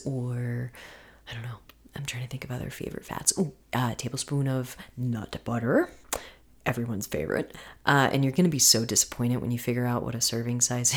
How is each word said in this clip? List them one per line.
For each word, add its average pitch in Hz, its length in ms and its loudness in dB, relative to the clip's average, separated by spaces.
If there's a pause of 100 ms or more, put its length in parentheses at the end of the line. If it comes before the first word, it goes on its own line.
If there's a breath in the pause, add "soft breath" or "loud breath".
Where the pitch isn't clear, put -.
or, 123 640 -4 (580 loud breath)
I 117 60 -10
don't 113 80 -8
know, 117 160 -10 (380)
I'm 139 100 -6
trying 123 160 -6
to 127 60 -8
think - 160 -10
of 131 80 -8
other - 180 -6
favorite - 340 -8
fats. - 340 -2
Ooh, 170 140 0 (200)
a 120 240 2
tablespoon 139 500 -2
of 131 300 -2 (200 loud breath)
nut 120 480 -2
butter, 120 460 2 (720 loud breath)
everyone's 117 440 -2
favorite. - 460 -2 (300 loud breath)
Uh, 139 280 6
and 135 100 4
you're 135 100 4
gonna 180 160 6
be 147 120 0
so 113 240 6
disappointed 120 540 0
when - 120 -2
you 120 80 0
figure 123 280 0
out 120 180 0
what 120 100 -2
a 117 60 -4
serving 120 400 0
size 123 360 2